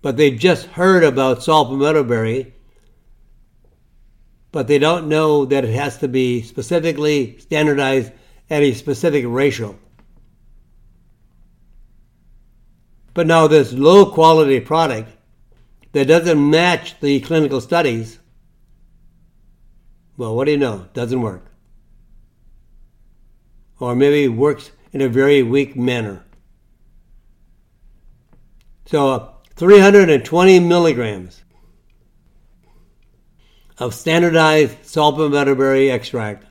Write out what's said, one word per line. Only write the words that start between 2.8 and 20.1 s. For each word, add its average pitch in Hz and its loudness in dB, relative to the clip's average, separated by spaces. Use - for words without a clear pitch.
but 131 -8
they 143 2
don't 160 -2
know 151 0
that 135 -2
it 110 -4
has 139 -6
to 147 -6
be 123 -4
specifically 147 -4
standardized 139 -4
at 151 -2
a 135 0
specific 143 -4
ratio. 117 -4
But 170 -2
now 165 4
this 147 2
low 160 6
quality 160 2
product 127 -4
that 139 0
doesn't 156 2
match 165 -2
the 143 -2
clinical 143 -4
studies, 120 -4